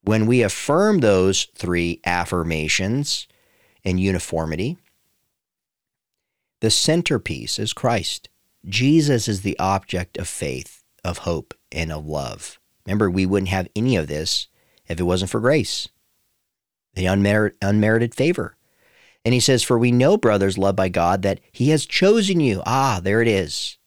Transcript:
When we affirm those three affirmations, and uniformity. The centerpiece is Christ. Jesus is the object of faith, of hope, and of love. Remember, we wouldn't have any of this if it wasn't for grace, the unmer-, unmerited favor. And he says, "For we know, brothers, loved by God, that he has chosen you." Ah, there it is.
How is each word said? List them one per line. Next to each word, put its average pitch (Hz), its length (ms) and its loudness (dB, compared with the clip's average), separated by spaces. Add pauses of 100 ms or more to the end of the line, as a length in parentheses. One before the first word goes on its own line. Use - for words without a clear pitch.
When 110 240 2
we 120 160 4
affirm 180 560 2
those 98 560 4
three 87 500 -2
affirmations, 87 1200 -2 (580)
and 92 160 0
uniformity. 87 800 -4 (1800)
The 110 100 0
centerpiece 117 880 -2
is 107 140 -6
Christ. - 560 -4 (360)
Jesus 135 640 2
is 98 140 -2
the 104 160 -4
object 95 580 -2
of 87 100 -6
faith, - 560 -10 (220)
of 87 140 -6
hope, - 340 -6 (180)
and 80 220 -6
of 76 140 -10
love. 71 520 -10 (280)
Remember, 101 240 0
we 92 160 0
wouldn't 95 240 0
have 92 260 -2
any 120 200 0
of 76 120 -2
this 76 400 -6 (380)
if 82 120 -8
it 90 60 -2
wasn't 90 260 0
for 113 100 -4
grace, 127 480 -2 (1040)
the 92 120 -2
unmer-, 101 540 2
unmerited 107 540 2
favor. 135 420 -2 (680)
And 120 100 4
he 123 60 4
says, 123 220 2
"For 123 160 2
we 120 120 4
know, 131 260 4
brothers, 98 420 2
loved 95 180 2
by 95 140 0
God, 90 320 0
that 98 180 -2 (100)
he 131 200 0
has 151 160 0
chosen 196 540 2
you." 113 260 0
Ah, 123 360 0
there 101 200 2
it 117 60 4
is. - 580 -2